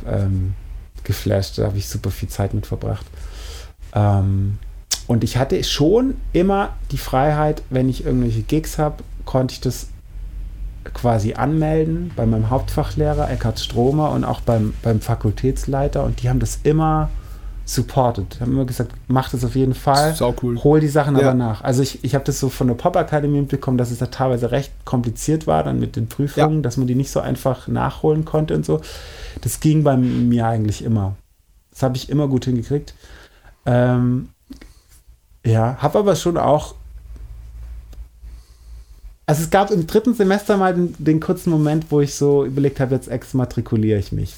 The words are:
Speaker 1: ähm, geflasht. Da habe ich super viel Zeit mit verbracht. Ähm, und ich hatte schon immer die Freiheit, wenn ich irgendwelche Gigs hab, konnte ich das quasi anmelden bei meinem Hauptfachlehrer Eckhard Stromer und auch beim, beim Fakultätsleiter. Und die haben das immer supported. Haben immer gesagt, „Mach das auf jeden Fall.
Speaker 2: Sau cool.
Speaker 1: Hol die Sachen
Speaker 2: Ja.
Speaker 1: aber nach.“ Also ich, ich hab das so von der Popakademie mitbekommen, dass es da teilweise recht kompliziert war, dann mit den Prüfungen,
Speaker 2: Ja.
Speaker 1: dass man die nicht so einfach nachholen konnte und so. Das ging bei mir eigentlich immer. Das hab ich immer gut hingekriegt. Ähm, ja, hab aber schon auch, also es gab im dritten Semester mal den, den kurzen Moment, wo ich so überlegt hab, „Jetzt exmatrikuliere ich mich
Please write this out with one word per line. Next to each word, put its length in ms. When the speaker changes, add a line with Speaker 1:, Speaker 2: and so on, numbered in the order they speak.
Speaker 1:
ähm, 460
geflasht. 540
Da 100
habe 100
ich 100
super 240
viel 160
Zeit 260
mit 120
verbracht. 400
Ähm, 640
und 160
ich 140
hatte 260
schon 520
immer 420
die 60
Freiheit, 720
wenn 200
ich 160
irgendwelche 360
Gigs 360
hab, 240
konnte 280
ich 80
das 260
quasi 400
anmelden 800
bei 100
meinem 240
Hauptfachlehrer 800
Eckhard 280
Stromer 520
und 120
auch 180
beim, 320
beim 180
Fakultätsleiter. 1040
Und 180
die 80
haben 100
das 240
immer 460
supported. 760
Haben 120
immer 120
gesagt, 280
„Mach 220
das 160
auf 100
jeden 200
Fall. 400
Speaker 2:
Sau 260
cool. 220
Speaker 1:
Hol 160
die 80
Sachen 280
Speaker 2:
Ja. 60
Speaker 1:
aber 140
nach.“ 280
Also 200
ich, 200
ich 120
hab 100
das 140
so 100
von 180
der 60
Popakademie 680
mitbekommen, 360
dass 140
es 80
da 80
teilweise 420
recht 220
kompliziert 600
war, 180
dann 160
mit 160
den 120
Prüfungen, 500
Speaker 2:
Ja. 40
Speaker 1:
dass 160
man 100
die 80
nicht 160
so 80
einfach 480
nachholen 580
konnte 300
und 100
so. 160
Das 180
ging 240
bei 140
mir 500
eigentlich 360
immer. 320
Das 140
hab 120
ich 140
immer 180
gut 180
hingekriegt. 500
Ähm, 640
ja, 340
hab 160
aber 200
schon 220
auch, 360
also 160
es 80
gab 180
im 160
dritten 300
Semester 420
mal 160
den, 240
den 220
kurzen 320
Moment, 400
wo 100
ich 140
so 300
überlegt 340
hab, 100
„Jetzt 200
exmatrikuliere 920
ich 120
mich 260